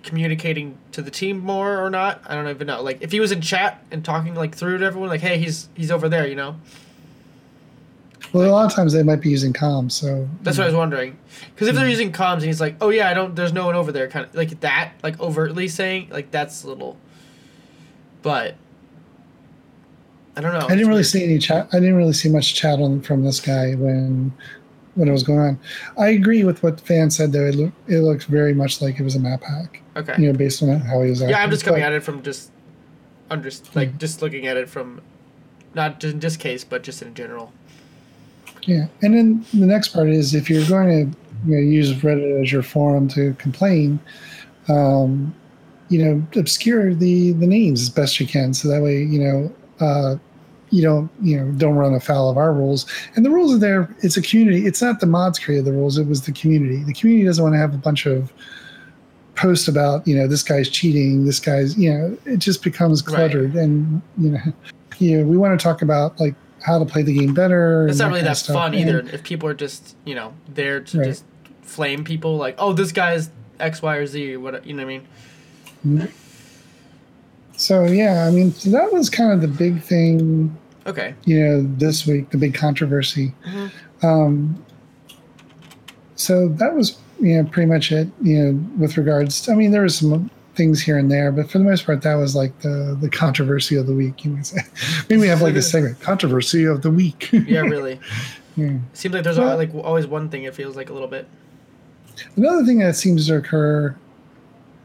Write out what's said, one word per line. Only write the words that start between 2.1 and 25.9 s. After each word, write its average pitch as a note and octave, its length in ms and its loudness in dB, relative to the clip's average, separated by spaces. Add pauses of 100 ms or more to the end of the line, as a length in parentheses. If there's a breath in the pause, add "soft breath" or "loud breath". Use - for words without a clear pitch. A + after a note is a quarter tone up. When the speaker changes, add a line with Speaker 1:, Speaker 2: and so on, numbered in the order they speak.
Speaker 1:
I D3 80 -8
don't D3 140 -6
even C#3+ 180 -10
know. B2+ 160 -8
Like, C3 180 -8
if E3 100 -10
he G#3 80 -2
was G#3+ 120 0
in F3+ 100 -4
chat F#3+ 480 -4
and D#3+ 160 -10
talking, E3 300 -4
like, D#3+ 200 -6
through F3+ 240 -4
to F#3+ 60 -2
everyone, F#3 240 -6
like, D#3 120 -6
"Hey, F3 180 -2
he's, D#3+ 340 -6
he's D#3+ 160 -6
over D#3+ 200 -2
there," D#3+ 180 0
you C#3 80 -8
know? C#3+ 220 -8 (1800 loud breath)
Speaker 2:
Well, F3+ 140 4
a G3 40 4
lot G#3+ 140 4
of G3+ 100 0
times E3 180 2
they D#3+ 100 2
might D3+ 180 2
be D#3 80 0
using C3+ 240 0
comms, C#3 400 -2
so, C3+ 340 -6 (160)
Speaker 1:
That's F3 140 -2
Speaker 2:
you - 40 0
Speaker 1:
what F#3 40 2
I - 20 0
was D#3+ 60 0
Speaker 2:
know. E3 60 2
Speaker 1:
wondering. C3+ 380 -4 (380 loud breath)
'Cause G#3+ 140 -2
if - 60 0
they're C4 100 0
Speaker 2:
Hmm. B3+ 60 2
Speaker 1:
using A3+ 200 -2
comms F3+ 240 -2
and D#3 80 -4
he's D#3+ 180 -2
like, D3+ 200 -4
"Oh, G#3+ 80 2
yeah, G#3 200 2
I F3 60 0
don't, F#3 200 -4
there's F3 180 -2
no F#3 120 -4
one F3 100 0
over D#3+ 160 -2
there," C3+ 160 -4
kinda, C3 260 -10
like, D#3+ 260 -6
that, D3 320 -2 (100)
like, D#3+ 180 -8
overtly D#3+ 500 -4
saying, F#3 420 -6
like, D3 180 -12
that's D3 340 -8
a C#3 40 -18
little, C3 300 -14 (1200 soft breath)
but B2+ 340 -6 (1800)
I D3+ 40 -8
don't E3 100 -4
know. E3+ 140 -2
Speaker 2:
I - 40 -2
didn't F#3 100 4
Speaker 1:
It's A3 80 4
Speaker 2:
really G#3+ 100 4
Speaker 1:
weird. F#3 80 4
Speaker 2:
see F#3 180 0
any D#3+ 160 2
chat. D#3+ 320 -2
I F3+ 80 2
didn't F#3 160 4
really E3+ 180 4
see D#3+ 160 -2
much D3+ 260 0
chat D3 240 0
on, C#3 220 0
from C3+ 220 0
this C3+ 160 -2
guy C3 360 -2
when, C3 580 -2 (600 loud breath)
when E3 120 2
it C#3+ 60 4
was C3+ 100 0
going D3 160 2
on. C#3 200 0 (380 loud breath)